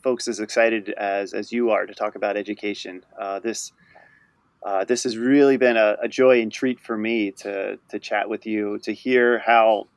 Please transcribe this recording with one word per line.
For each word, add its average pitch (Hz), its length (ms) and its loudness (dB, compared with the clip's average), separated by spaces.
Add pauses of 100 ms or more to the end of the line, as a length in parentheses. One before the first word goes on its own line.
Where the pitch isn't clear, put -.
folks 127 240 -2
as 107 120 -6
excited 110 500 0
as, 101 440 -4
as 104 180 -8
you 120 200 0
are 98 140 0
to 98 80 -18
talk 107 220 -6
about 101 220 -4
education. 101 680 -8 (160)
Uh, 98 200 -8
this, 110 320 -8 (920)
uh, 98 200 -2
this 120 200 -2
has 113 140 -6
really 135 400 4
been 120 200 2
a, 107 260 2
a 120 40 -4
joy 127 340 4
and 110 100 -4
treat 127 280 -4
for 113 180 -8
me 107 340 -2
to, 101 480 -8 (100)
to 104 100 -8
chat 104 300 -4
with 107 160 -6
you, 104 340 -4
to 107 140 -8
hear 120 460 2
how 110 580 4